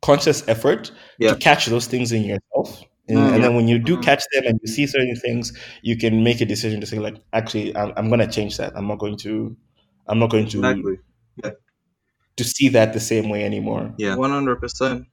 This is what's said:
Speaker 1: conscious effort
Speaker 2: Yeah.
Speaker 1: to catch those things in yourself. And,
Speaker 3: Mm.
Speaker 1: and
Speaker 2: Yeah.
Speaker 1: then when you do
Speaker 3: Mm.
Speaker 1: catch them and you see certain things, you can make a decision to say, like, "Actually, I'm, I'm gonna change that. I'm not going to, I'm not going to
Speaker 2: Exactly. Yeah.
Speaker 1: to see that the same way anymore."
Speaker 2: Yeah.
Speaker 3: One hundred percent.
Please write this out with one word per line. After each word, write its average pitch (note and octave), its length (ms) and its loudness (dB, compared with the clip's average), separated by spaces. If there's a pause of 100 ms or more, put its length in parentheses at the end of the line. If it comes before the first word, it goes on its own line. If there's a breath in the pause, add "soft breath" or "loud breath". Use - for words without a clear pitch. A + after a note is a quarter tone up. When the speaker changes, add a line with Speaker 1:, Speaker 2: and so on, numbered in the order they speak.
Speaker 1:
conscious C#3+ 460 2
effort A2+ 440 0 (280 loud breath)
Speaker 2:
Yeah. A2 120 4
Speaker 1:
to G2 60 2
catch D3 300 4
those A#2 200 -2
things B2 240 -2
in A2 120 0
yourself. - 600 -4 (240)
And, A2+ 100 2
Speaker 3:
Mm. A2 100 6
Speaker 1:
and - 80 4
Speaker 2:
Yeah. A#2 60 4
Speaker 1:
then A#2+ 140 4
when A#2 120 4
you A#2 120 4
do D3 180 2
Speaker 3:
Mm. - 60 -6
Speaker 1:
catch C#3+ 200 4 (100)
them C3 120 2
and A2+ 180 2
you A2 80 -8
see D3 160 0
certain B2+ 280 0
things, A#2+ 380 -6 (280 loud breath)
you A2+ 160 -2
can A2+ 260 2
make A#2 180 2
a A2+ 40 2
decision G#2+ 360 -4
to G#2 60 -10
say, A2 120 -6
like, G#2+ 160 -6 (180)
"Actually, A2 420 -2
I'm, G#2 220 -4
I'm G#2+ 120 0
gonna A2+ 220 4
change G#2 260 -4
that. G2+ 180 -8
I'm G2 120 -6
not G#2 120 -6
going G#2 180 -6
to, G#2+ 380 -6 (520)
I'm G#2+ 120 2
not A#2 120 4
going G#2+ 180 2
to G#2+ 100 -6
Speaker 2:
Exactly. G2+ 380 -2 (460)
Yeah. G#2 80 -8 (840)
Speaker 1:
to B2+ 80 -6
see B2+ 260 2
that A2+ 240 4
the A2+ 60 -2
same A2 300 0
way G#2 160 -2
anymore." G#2+ 520 -4
Speaker 2:
Yeah. G2+ 180 -2
Speaker 3:
One C3 160 -2
hundred C3+ 260 -2
percent. B2 560 -4